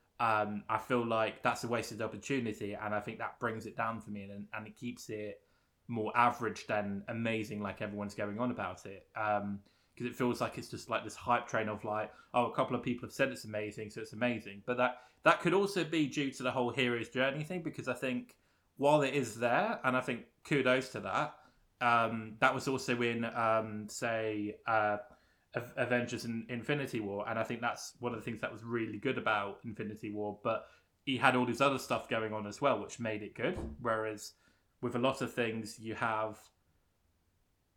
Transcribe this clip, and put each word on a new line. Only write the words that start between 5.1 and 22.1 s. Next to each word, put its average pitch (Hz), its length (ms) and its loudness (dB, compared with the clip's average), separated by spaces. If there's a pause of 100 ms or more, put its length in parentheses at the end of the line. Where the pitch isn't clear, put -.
more 110 280 -2
average 120 500 2
than 101 420 -2
amazing, 113 540 -2
like 98 200 -6
everyone's 101 320 -6
going 104 240 -4
on 123 120 0
about 95 360 -6
it. 98 300 -14
Um, 101 460 0 (340)
'cause 120 100 -4
it 113 80 -6
feels 123 260 2
like 113 180 -2
it's 113 100 -8
just, - 200 -10
like, 107 160 0
this 104 120 -10
hype 120 300 2
train 110 220 0
of, 107 160 -4
like, 107 280 -2 (200)
"Oh, 120 180 4
a - 40 -8
couple 127 220 2
of 117 60 -2
people 120 240 -4
have - 80 -14
said 135 180 2
it's - 120 -12
amazing, 107 460 -6
so 113 120 -10
it's 104 100 -12
amazing." 110 540 -2
But 123 100 0
that, 127 220 2 (260)
that 165 160 8
could 170 140 2
also 196 300 4
be 156 220 2
due 139 260 -2
to 139 100 -10
the 123 100 2
whole 123 180 2
hero's 120 380 2
journey 135 340 2
thing, 175 200 -4
because 127 260 -6
I 123 60 0
think 123 420 -4 (400)
while 143 260 6
it 131 120 2
is 113 240 0
there, 180 460 2
and 127 120 4
I 127 60 2
think - 240 -4 (180)
kudos 131 460 4
to 107 100 -6
that, 110 360 -2 (460)
um, 113 580 4